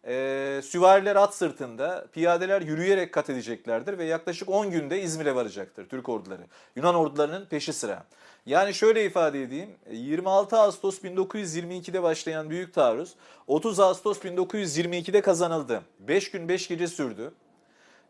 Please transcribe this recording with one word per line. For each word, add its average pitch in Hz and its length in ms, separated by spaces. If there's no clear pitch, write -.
e, 135 580
süvariler 190 520
at 202 180
sırtında, 135 800
piyadeler 175 500
yürüyerek 170 520
kat 147 160
edeceklerdir 123 680
ve 170 60
yaklaşık 165 440
on 196 220
günde 170 320
İzmir'e 156 320
varacaktır 101 540
Türk 131 200
orduları. 95 340
Yunan 170 180
ordularının 156 520
peşi 151 260
sıra. 104 320
Yani 185 280
şöyle 220 300
ifade 160 380
edeyim, 143 280
e, - 100
yirmi 226 320
altı 202 300
Ağustos 196 440
bin 180 140
dokuz 190 240
yüz 170 140
yirmi 175 220
ikide 180 260
başlayan 160 480
büyük 175 240
taarruz, 135 400
otuz 196 340
Ağustos 196 440
bin 180 120
dokuz 185 240
yüz 160 160
yirmi 175 200
ikide 185 240
kazanıldı. 165 640
Beş 156 320
gün, 170 180
beş 180 200
gece 175 180
sürdü. 127 460